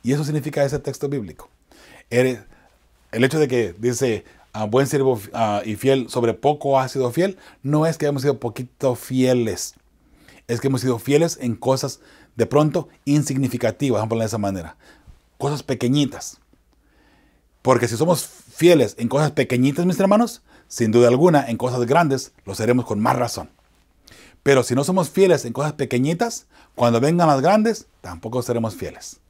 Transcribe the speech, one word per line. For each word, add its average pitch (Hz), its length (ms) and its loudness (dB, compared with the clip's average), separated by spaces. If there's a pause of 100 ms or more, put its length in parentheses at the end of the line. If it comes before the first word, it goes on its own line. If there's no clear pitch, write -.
Y 120 100 -2
eso 147 120 0
significa 147 400 -2
ese 143 140 -2
texto 139 300 -8
bíblico. 110 420 -10 (580)
Eres, 123 320 0 (720)
el 117 140 2
hecho 147 140 0
de 151 100 4
que 117 300 0
dice, 117 460 -2 (280)
ah, 110 120 -4
"Buen 123 220 2
siervo, 131 340 0 (140)
ah, 107 300 0
y 107 120 -6
fiel, 131 320 0
sobre 117 260 0
poco 143 440 0
has 131 140 -2
sido 127 180 -2
fiel", 185 260 -2 (260)
no 151 240 0
es 160 120 -2
que 156 80 -2
hayamos 143 160 -2
sido 131 160 0
poquito 123 560 -4
fieles. 127 800 -2 (760)
Es 120 120 -4
que 139 80 -2
hemos 131 120 0
sido 123 180 -2
fieles 151 420 2
en 120 140 -4
cosas 131 460 -2 (360)
de 113 100 2
pronto 151 420 0 (160)
insignificativas, 131 960 0
vamos 107 60 -2
a - 20 -8
ponerlo 113 140 -2
de 110 60 -2
esa 110 100 -6
manera. 95 380 -6 (640)
Cosas 139 240 -4
pequeñitas. 131 760 -2 (1200)
Porque 123 280 4
si 110 80 -4
somos 160 300 0
fieles 160 720 2
en 117 100 -2
cosas 143 220 0
pequeñitas, 135 560 0
mis 180 140 0
hermanos, 202 420 2 (260)
sin 110 220 -2
duda 120 180 6
alguna, 139 380 4
en 117 100 -6
cosas 123 300 -4
grandes, 135 460 0 (120)
lo 98 100 -10
seremos 117 320 0
con 104 140 -4
más 123 160 2
razón. - 340 -6 (920)
Pero 135 220 4
si - 100 -2
no 139 80 0
somos 180 280 0
fieles 180 340 4
en 117 80 -8
cosas 147 220 -4
pequeñitas, 143 720 -2 (280)
cuando 120 240 2
vengan 160 300 2
las 139 140 2
grandes, 214 440 2 (140)
tampoco 113 420 -8
seremos 113 320 -4
fieles. - 560 -14